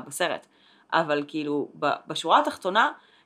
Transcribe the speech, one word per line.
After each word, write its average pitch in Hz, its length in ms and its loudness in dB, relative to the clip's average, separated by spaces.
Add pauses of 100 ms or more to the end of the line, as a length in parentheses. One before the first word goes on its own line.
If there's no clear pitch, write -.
בסרט. 147 400 -4 (460)
אבל 147 340 2
כאילו, 147 400 -4 (120)
ב-, 151 100 0 (180)
בשורה 165 320 2
התחתונה, 247 520 0 (340)